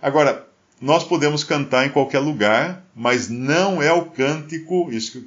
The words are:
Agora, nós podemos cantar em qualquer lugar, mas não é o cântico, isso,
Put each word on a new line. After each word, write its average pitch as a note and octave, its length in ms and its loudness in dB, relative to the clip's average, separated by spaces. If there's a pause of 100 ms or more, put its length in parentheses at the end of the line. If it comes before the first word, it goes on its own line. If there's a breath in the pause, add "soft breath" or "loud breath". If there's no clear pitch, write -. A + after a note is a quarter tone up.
Agora, C#3 440 2 (320)
nós D3+ 240 2
podemos D3+ 420 0
cantar C3+ 420 0
em C#3 40 -4
qualquer C#3 280 0
lugar, C#3 640 0 (100)
mas A#2 360 -2
não D#3 520 0
é D3+ 80 4
o E3+ 140 2
cântico, D#3 880 -4
isso, A#2 340 -8